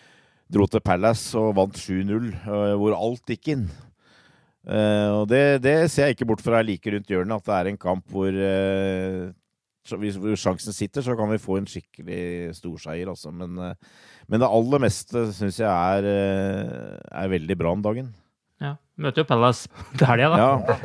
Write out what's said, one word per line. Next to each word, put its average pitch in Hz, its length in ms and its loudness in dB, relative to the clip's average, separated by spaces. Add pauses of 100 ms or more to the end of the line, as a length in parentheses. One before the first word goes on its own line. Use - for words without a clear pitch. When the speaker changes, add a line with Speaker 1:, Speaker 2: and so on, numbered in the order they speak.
(480)
Speaker 1:
dro 101 200 2
til 107 120 0
Palace 104 560 2
og 110 200 0
vant 98 200 2
sju 95 300 -4
null, 110 260 -2
eh, 104 480 -2
hvor 104 160 2
alt 117 320 -4
gikk 120 220 -6
inn. 123 200 -2 (960)
Eh, 104 440 2 (100)
og 104 80 0
det, 139 340 4
det 151 300 4
ser 143 160 4
jeg 127 80 0
ikke 120 160 -6
bort 104 100 -2
fra 117 220 4
like 101 220 -4
rundt 104 240 -4
hjørnet, 101 320 -2
at - 80 -8
det 101 100 0
er 92 120 -2
en 101 100 -10
kamp 90 260 -2
hvor, 95 220 -2
eh, 95 1000 -2 (540)
så - 160 -8
hvis, 104 160 -4
hvor 104 160 -2
sjansen 95 400 -2
sitter, 107 320 -6
så 123 120 -2
kan 107 120 0
vi 110 80 0
få 95 220 -4
en 98 100 -6
skikkelig 87 880 -10
storseier, 82 480 -10
altså. 85 280 -12
Men, 87 240 -10
eh, 90 180 -10 (520)
men 113 140 0
det 127 80 4
aller 120 320 4
meste 117 520 0
synes 95 280 -4
jeg 107 80 2
er, 95 400 2
eh, 98 840 -2 (180)
er 95 160 -4
veldig 90 280 -2
bra 85 140 0
om 101 140 -2
dagen. 120 220 -4 (540)
Speaker 2:
Ja, 143 140 -6 (220)
møter 151 240 -2
jo 147 80 0
Palace 120 400 4 (120)
<laughs> - 160 -14
til 143 120 8
helga, 123 240 6
da. 175 80 6
Speaker 1:
Ja, 120 440 4